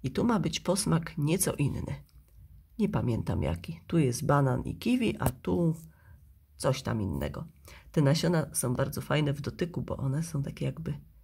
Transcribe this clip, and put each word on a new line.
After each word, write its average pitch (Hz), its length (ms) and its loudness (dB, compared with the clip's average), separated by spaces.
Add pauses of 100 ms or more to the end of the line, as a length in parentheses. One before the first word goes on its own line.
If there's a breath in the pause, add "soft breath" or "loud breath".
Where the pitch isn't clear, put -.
I 131 80 -2
tu 208 140 0
ma 226 160 4
być 160 200 -2
posmak - 580 0
nieco 156 340 2
inny. 139 420 -2 (840)
Nie 208 100 4
pamiętam 107 540 0
jaki. - 440 -2
Tu 165 120 2
jest 135 280 2
banan 139 360 4
i - 140 -4
kiwi, 247 420 0
a - 120 0
tu 175 460 0 (800 loud breath)
coś - 260 2
tam 113 200 -2
innego. 73 420 -2 (480 loud breath)
Te 156 100 4
nasiona 160 500 4
są 123 220 -2
bardzo 135 260 -2
fajne 143 320 0
w 143 80 -6
dotyku, 170 420 -4
bo - 140 -6
one 135 260 -2
są 151 200 -4
takie 139 220 -6
jakby 147 360 -6 (240)